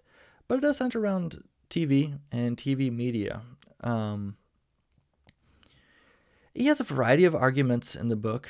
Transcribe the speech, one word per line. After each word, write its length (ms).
but 120
it 20
does 160
center 220
around 440
T 160
V 280
and 260
T 180
V 140
media. 520
Um, 560
he 140
has 120
a 60
variety 400
of 100
arguments 600
in 140
the 60
book. 340